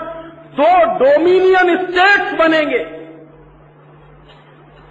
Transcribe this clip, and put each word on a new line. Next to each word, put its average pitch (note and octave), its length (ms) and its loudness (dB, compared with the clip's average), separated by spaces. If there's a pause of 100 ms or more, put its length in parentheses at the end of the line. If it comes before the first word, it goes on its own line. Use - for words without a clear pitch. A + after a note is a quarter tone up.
(540)
दो D4+ 180 2 (260)
डोमिनियन F#4 800 2
स्टेट्स F#4 580 0
बनेंगे। D#4 500 -2 (2000)